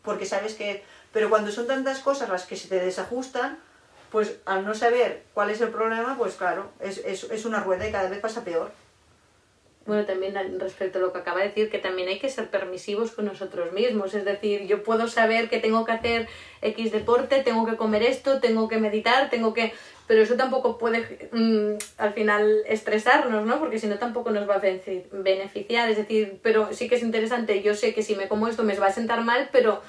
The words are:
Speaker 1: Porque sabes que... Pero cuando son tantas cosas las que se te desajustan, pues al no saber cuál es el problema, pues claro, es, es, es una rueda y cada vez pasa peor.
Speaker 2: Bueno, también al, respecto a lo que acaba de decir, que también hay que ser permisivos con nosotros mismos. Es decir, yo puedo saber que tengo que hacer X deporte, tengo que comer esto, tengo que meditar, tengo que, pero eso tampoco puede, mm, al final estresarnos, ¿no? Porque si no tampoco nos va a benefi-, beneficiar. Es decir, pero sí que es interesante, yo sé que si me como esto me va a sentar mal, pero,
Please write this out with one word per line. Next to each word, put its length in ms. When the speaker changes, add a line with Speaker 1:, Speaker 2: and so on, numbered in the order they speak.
Speaker 1:
Porque 220
sabes 300
que... 280
Pero 160
cuando 220
son 160
tantas 320
cosas 320
las 160
que 100
se 120
te 120
desajustan, 800
pues 360
al 180
no 100
saber 500
cuál 160
es 100
el 80
problema, 480
pues 200
claro, 340
es, 180
es, 260
es 200
una 160
rueda 260
y 60
cada 160
vez 120
pasa 240
peor. 260
Speaker 2:
Bueno, 200
también 320
al, 240
respecto 380
a 40
lo 120
que 60
acaba 200
de 80
decir, 220
que 80
también 300
hay 100
que 100
ser 220
permisivos 640
con 120
nosotros 480
mismos. 400
Es 140
decir, 400
yo 160
puedo 260
saber 400
que 120
tengo 260
que 60
hacer 360
X 320
deporte, 500
tengo 220
que 120
comer 260
esto, 360
tengo 300
que 80
meditar, 540
tengo 240
que, 180
pero 140
eso 160
tampoco 400
puede, 560
mm, 460
al 160
final 540
estresarnos, 800
¿no? 120
Porque 200
si 80
no 120
tampoco 320
nos 160
va 100
a 40
benefi-, 500
beneficiar. 800
Es 60
decir, 460
pero 320
sí 120
que 100
es 60
interesante, 600
yo 120
sé 200
que 80
si 120
me 140
como 200
esto 160
me 100
va 140
a 40
sentar 320
mal, 280
pero, 360